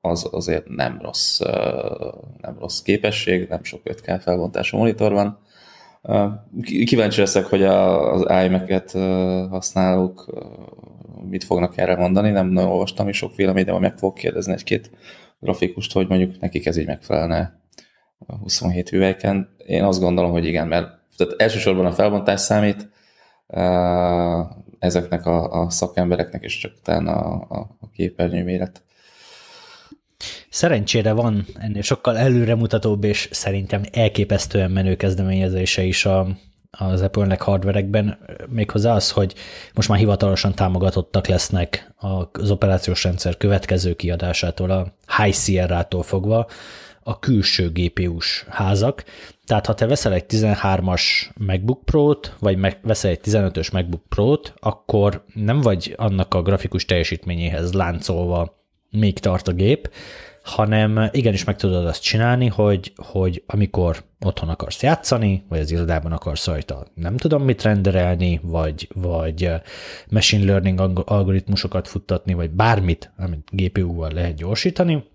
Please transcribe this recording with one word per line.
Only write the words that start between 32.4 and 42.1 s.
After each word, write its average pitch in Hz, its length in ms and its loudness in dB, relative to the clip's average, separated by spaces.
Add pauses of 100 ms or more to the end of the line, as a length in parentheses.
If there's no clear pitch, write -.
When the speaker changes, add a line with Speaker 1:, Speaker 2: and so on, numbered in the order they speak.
Speaker 2:
és 104 260 0
szerintem 98 520 -2 (100)
elképesztően 101 800 2
menő 95 260 2
kezdeményezése 95 840 0
is 92 220 0
a, 95 220 2 (440)
az 92 300 -2
Apple-nek 95 420 0
hardverekben, 101 760 0 (300)
méghozzá 113 460 0
az, - 160 2
hogy 98 240 0 (400)
most - 140 0
már 101 100 4
hivatalosan 98 560 2
támogatottak 92 720 0
lesznek - 680 -2 (380)